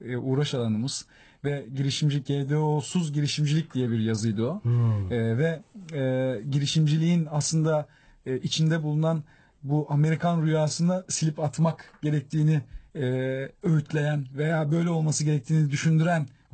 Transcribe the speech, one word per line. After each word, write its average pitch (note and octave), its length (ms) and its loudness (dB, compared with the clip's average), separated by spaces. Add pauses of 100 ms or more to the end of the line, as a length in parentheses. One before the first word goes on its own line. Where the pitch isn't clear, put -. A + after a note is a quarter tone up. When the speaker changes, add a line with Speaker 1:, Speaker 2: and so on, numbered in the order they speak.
Speaker 1:
e, B2 160 -8
uğraş C3+ 380 -2
alanımız A2+ 520 -2 (380)
ve C#3 300 -4
girişimci, C#3 500 0
G C#3 240 -2
D D3 80 0
O'suz D3+ 560 0
girişimcilik D3 640 0
diye B2+ 160 0
bir A#2 80 0
yazıydı A2 480 0
o. F3 160 -4
Speaker 2:
Hmm. A2+ 500 2
Speaker 1:
E, A2+ 260 0
ve, D#3+ 240 0 (300)
e, C3 580 -2
girişimciliğin D#3 800 2
aslında, D#3 560 0 (400)
e, C3 120 -2
içinde D#3+ 440 0
bulunan D#3 420 0 (380)
bu D3 260 -2
Amerikan D#3+ 540 2
rüyasını D#3+ 640 0
silip D#3 320 -2
atmak D#3 520 -2 (100)
gerektiğini, D3+ 580 2 (340)
e, D#3+ 60 -8 (640)
öğütleyen D3+ 640 0 (100)
veya D#3 360 0
böyle E3+ 180 2
olması D#3 340 0
gerektiğini D3+ 460 2
düşündüren D#3+ 560 2 (280)